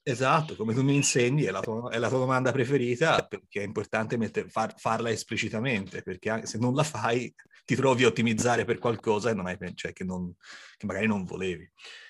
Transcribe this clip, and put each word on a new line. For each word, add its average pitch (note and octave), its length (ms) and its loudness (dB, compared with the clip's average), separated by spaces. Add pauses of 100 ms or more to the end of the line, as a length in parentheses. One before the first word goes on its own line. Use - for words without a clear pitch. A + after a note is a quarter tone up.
Esatto, C#3 540 0
come A2 180 -2
tu C3 80 2
mi C#3 120 4
insegni, C3+ 500 4
è G2 60 0
la F#2+ 100 -2
tua, A2+ 300 -6
è A2+ 80 -4
la A#2 100 0
tua C3 100 2
domanda B2+ 340 2
preferita, B2 720 2
perché - 360 -10
è - 20 -4
importante A2 540 -2
mette-, G#2 300 -2
far-, A2 300 -4
farla A2+ 320 -2
esplicitamente, A2 920 -4
perché F#2+ 280 -6
anche A2+ 160 -4
se - 120 -8
non B2 160 2
la D3+ 100 2
fai A#2 500 -2 (300)
ti B2+ 100 0
trovi B2+ 300 6
a A#2+ 40 10
ottimizzare A2+ 560 2
per A2 140 0
qualcosa A2+ 520 0
e A2+ 40 2
non F#2+ 120 -4
hai F2+ 100 -4
pe-, F2 180 -10
cioè, E2 180 -10
che F#2+ 120 -10
non, F2+ 280 -6 (440)
che - 100 -12
magari G2 200 0
non G2+ 180 0
volevi. F2 440 -6 (420)